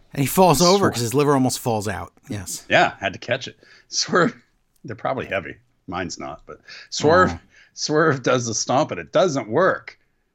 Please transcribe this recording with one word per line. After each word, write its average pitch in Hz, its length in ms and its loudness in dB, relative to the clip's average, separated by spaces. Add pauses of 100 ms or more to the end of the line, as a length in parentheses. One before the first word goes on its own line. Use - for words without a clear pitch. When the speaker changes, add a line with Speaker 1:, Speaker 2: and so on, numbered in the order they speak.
(140)
Speaker 1:
And 139 60 -2
he 139 60 0
falls 170 360 6
over 185 260 6
Speaker 2:
Swer- - 40 0
Speaker 1:
'cause 120 80 -6
his 117 140 -2
liver 143 200 4
almost 131 240 0
falls 107 300 -2
out. 87 240 -8 (160)
Yes. 101 420 -10
Speaker 2:
Yeah, 98 300 2
had 98 120 -4
to - 60 -14
catch - 300 -6
it. - 100 -18 (300)
Swerve, - 520 -2 (440)
they're 107 120 -10
probably 131 300 -6
heavy. 85 300 -6 (320)
Mine's 90 300 -8
not, 69 280 -14
but 73 140 -20 (300)
Swerve, 165 440 4
Speaker 1:
Oh. 82 60 -12 (340)
Speaker 2:
Swerve 151 480 0
does 127 240 0
the 113 80 -6
stomp 135 380 -2
and 90 80 -8
it 80 120 -16
doesn't 143 360 0
work. 135 500 -2 (360)